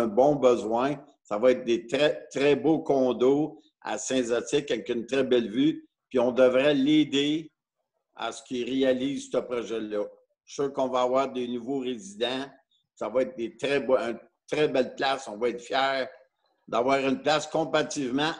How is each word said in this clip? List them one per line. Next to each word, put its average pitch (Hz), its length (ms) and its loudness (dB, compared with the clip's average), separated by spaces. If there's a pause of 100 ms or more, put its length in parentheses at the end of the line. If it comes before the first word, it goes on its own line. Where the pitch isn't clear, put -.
un 113 40 0
bon 127 300 4
besoin. 123 600 2 (280)
Ça 104 140 -4
va 127 120 6
être 117 140 2
des 113 220 0
très, - 420 0
très 139 260 2
beaux 139 240 2
condos 135 840 2 (220)
à 110 160 -6
Saint-Zotique 127 720 -2
avec 113 180 -4
une 117 180 -4
très 135 180 0
belle 120 260 2
vue. 143 380 0 (200)
Puis 127 100 -2
on 123 140 2
devrait 127 420 4
l'aider 147 760 2 (640)
à 113 160 -8
ce - 120 -12
qu'il 123 220 -6
réalise 131 640 0
ce 135 80 -2
projet-là. 107 680 -4 (400)
Je - 80 -20
suis 147 100 -6
sûr 139 100 -4
qu'on 131 160 -2
va 123 140 0
avoir 127 300 0
des 123 160 -4
nouveaux 123 320 -4
résidents. 120 680 -6 (480)
Ça 110 140 -8
va 123 140 0
être - 140 -6
des 113 200 -8
très 139 240 0
beaux, - 160 2
une 117 220 -2 (320)
très 151 180 2
belle 127 260 0
place. 135 340 -4
On 107 100 -12
va 120 100 0
être 117 140 -6
fiers 135 440 -2 (640)
d'avoir 127 300 2
une 135 240 0
place 147 260 0
comparativement 147 920 -2